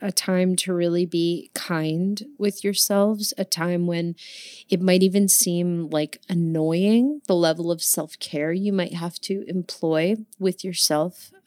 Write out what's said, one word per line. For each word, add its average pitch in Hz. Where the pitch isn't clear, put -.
a 202
time 185
to 185
really 175
be 170
kind 175
with 202
yourselves, 202
a 190
time 175
when 170
it 180
might 185
even 196
seem, 175
like, 151
annoying, 180
the 196
level 170
of 165
self-care 156
you 196
might 180
have 170
to 196
employ 175
with 185
yourself. 165